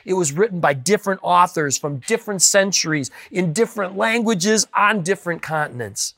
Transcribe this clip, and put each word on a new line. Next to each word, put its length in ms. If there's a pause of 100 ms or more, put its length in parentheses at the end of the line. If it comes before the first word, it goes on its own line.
It 100
was 180
written 280
by 140
different 480
authors 540
from 220
different 420
centuries, 720 (200)
in 220
different 440
languages, 760
on 280
different 400
continents. 760